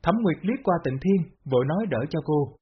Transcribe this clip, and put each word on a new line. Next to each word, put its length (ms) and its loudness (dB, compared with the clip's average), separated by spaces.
Thẩm 200 2
Nguyệt 200 2
liếc 220 -2
qua 200 2
Tịnh 180 -2
Thiên, 180 4
vội 220 2
nói 200 0
đỡ 140 -2
cho 140 -2
cô. 140 0